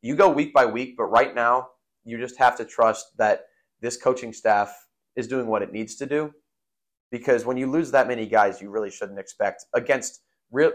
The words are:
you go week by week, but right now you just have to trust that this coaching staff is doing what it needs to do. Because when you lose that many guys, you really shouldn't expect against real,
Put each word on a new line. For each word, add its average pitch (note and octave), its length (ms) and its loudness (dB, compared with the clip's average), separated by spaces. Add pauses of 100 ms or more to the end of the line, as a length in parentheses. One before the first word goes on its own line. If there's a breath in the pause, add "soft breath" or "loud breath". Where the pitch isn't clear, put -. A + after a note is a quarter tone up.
you B2 140 -4
go F#3+ 140 6
week D3 220 -2
by B2+ 140 6
week, B2 300 -6
but A2+ 80 -2
right A#2 300 2
now A#2+ 340 0 (360)
you A#2 140 -12
just B2 200 -10
have B2 180 4
to A#2 80 -6
trust - 520 0
that G#2+ 300 0 (340)
this A#2+ 160 -6
coaching B2+ 360 -2
staff G#2 540 0 (300)
is A2+ 120 -6
doing B2+ 180 -4
what G#2+ 160 0
it F#2+ 100 -10
needs G#2+ 240 -8
to C#3 100 -10
do. D3+ 280 -4 (760)
Because A#2+ 340 0
when B2+ 120 -4
you C3 140 -4
lose D#3 220 -2
that B2+ 160 4
many A#2 180 -4
guys, G2+ 340 2
you G2+ 100 -16
really G#2 200 -4
shouldn't G2 280 -12
expect - 560 -6
against B2 480 -2 (280)
real, D3 240 2